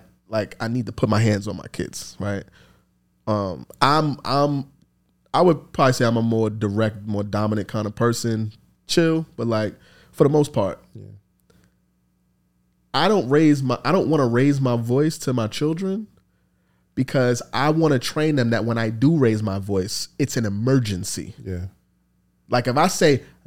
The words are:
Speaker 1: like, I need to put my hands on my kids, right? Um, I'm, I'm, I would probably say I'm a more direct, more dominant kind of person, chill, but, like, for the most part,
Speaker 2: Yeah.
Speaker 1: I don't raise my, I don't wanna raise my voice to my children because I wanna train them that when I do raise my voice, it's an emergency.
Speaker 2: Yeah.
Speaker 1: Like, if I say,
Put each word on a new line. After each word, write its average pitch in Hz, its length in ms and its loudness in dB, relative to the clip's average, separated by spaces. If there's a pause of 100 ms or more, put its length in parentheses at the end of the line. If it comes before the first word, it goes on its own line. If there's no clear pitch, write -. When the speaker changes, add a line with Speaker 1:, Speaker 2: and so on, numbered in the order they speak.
(280)
Speaker 1:
like, 107 320 -4
I 113 80 -4
need 120 200 -2
to 113 40 -12
put - 160 -2
my 107 140 2
hands 104 260 0
on 98 80 -8
my - 160 -14
kids, - 480 -10
right? 98 240 -6 (840)
Um, 98 380 -4 (160)
I'm, 147 420 2
I'm, 143 440 0 (640)
I 147 80 2
would 170 320 2
probably 135 200 2
say 123 120 0
I'm 117 120 2
a 113 40 2
more 113 300 2
direct, 107 560 -2
more 104 160 -2
dominant 104 440 -2
kind 107 200 -6
of 107 80 -8
person, 117 560 -2 (340)
chill, 160 400 0 (100)
but, 117 120 -4
like, 107 260 -2 (380)
for - 140 0
the 139 40 4
most 147 240 0
part, 98 240 -2 (160)
Speaker 2:
Yeah. 104 80 -18 (1900)
Speaker 1:
I 151 140 4
don't 196 220 4
raise 147 340 4
my, 127 200 0
I 139 80 0
don't 180 180 2
wanna 147 180 4
raise 135 340 2
my 123 160 2
voice 127 420 0
to 131 140 -4
my 110 140 0
children 190 600 -4 (840)
because 127 480 0 (100)
I 143 200 0
wanna 156 280 2
train 151 360 -2
them 120 160 2
that 110 120 0
when 113 140 -2
I 113 120 -2
do 135 280 2
raise 110 260 2
my 98 160 -2
voice, 95 500 -4 (100)
it's 135 180 -2
an 117 80 -2
emergency. 107 880 -2 (100)
Speaker 2:
Yeah. 92 220 -8 (840)
Speaker 1:
Like, 120 180 0
if 123 100 0
I 165 100 4
say, 151 360 2 (240)